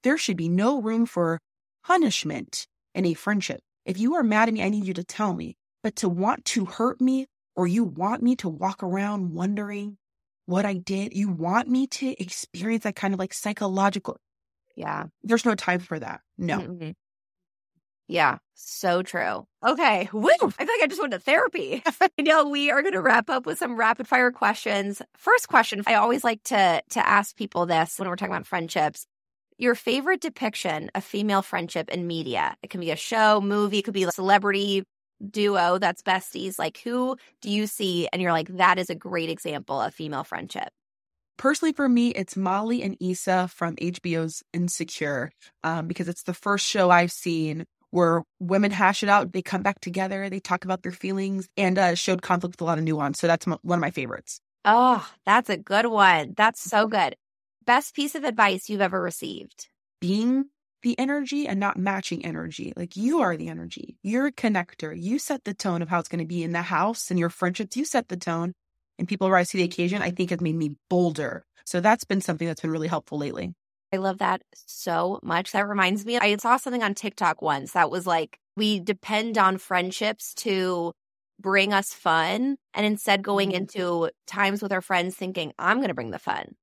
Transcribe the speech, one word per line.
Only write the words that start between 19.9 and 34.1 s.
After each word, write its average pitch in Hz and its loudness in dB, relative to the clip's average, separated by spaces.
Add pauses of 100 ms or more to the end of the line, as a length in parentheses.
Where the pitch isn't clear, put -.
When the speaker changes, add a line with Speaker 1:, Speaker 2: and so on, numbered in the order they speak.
Speaker 2:
Woo! 220 2
I 679 8
feel - 0 (100)
like 403 0
I 302 2
just 320 -6
went 269 -2
to 185 -6
therapy. 277 0
<laughs> - -2
I 370 6 (140)
know 302 6
we 285 0
are 277 2
gonna 349 0
wrap 240 4
up 254 -2
with - -4
some 247 -4
rapid 226 0
fire 254 4
questions. 202 -2 (140)
First - 2
question, 226 4
I 233 4
always 233 2
like 226 0
to, 190 4
to - 0
ask 202 2
people 175 -2
this 165 2
when 190 -4
we're 180 -4
talking 185 -6
about 170 -6
friendships. 165 -2 (520)
Your 240 2
favorite 277 0
depiction 196 -4
of 196 -4
female 202 2
friendship 170 -4
in 175 -4
media? 135 -4
It - -16
can 185 -8
be 165 -4
a 160 -2
show, 214 4
movie, 202 0
it - -4
could 220 -6
be 190 2
a 175 0